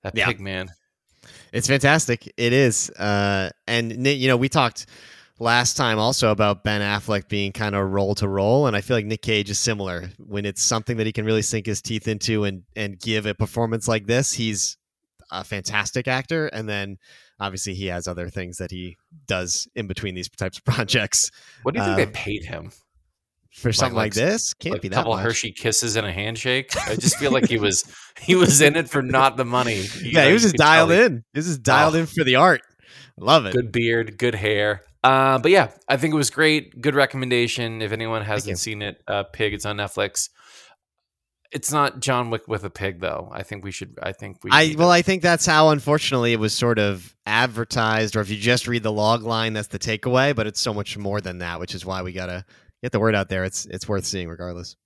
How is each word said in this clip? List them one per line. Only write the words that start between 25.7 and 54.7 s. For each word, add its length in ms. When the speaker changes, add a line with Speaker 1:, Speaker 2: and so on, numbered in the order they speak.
Speaker 1:
and 100
a 60
handshake? 580
I 80
just 220
feel 140
like 160
he 100
was, 260
<laughs> 160
he 140
was 280
in 140
it 120
for 140
not 340
the 80
money, 360
even 240
Speaker 2:
Yeah, 0
he 80
Speaker 1:
though 200
Speaker 2:
was 100
Speaker 1:
you 60
Speaker 2:
just 60
Speaker 1:
could 80
tell 240
Speaker 2:
dialed 40
Speaker 1:
he 120
Speaker 2:
in. 220
He 40
was 80
just 160
dialed 320
Speaker 1:
Oh. 40
Speaker 2:
in 80
for 180
the 120
art. 260
Love 260
it. 80
Speaker 1:
Good 180
beard, 460
good 180
hair. 460
Uh, 340
but 120
yeah, 200
I 120
think 160
it 20
was 140
great. 500
Good 140
recommendation. 880
If 100
anyone 280
Speaker 2:
Thank 100
Speaker 1:
hasn't 220
Speaker 2:
you. 40
Speaker 1:
seen 240
it, 260
uh, 180
Pig, 280
it's 140
on 100
Netflix. 540
It's 180
not 300
John 300
Wick 180
with 160
a 60
pig, 300
though. 300
I 120
think 220
we 60
should, 320
I 100
think 300
we 80
Speaker 2:
I, 180
Speaker 1:
need 100
Speaker 2:
well, 100
Speaker 1:
to 60
Speaker 2:
I 80
think 180
that's 240
how, 240
unfortunately, 640
it 80
was 140
sort 240
of 360
advertised, 880
or 40
if 100
you 80
just 280
read 160
the 100
log 320
line, 280
that's 160
the 100
takeaway, 560
but 120
it's 140
so 120
much 240
more 240
than 180
that, 220
which 140
is 100
why 160
we 120
gotta 340
get 80
the 80
word 160
out 140
there. 160
It's, 220
it's 200
worth 200
seeing 220
regardless. 580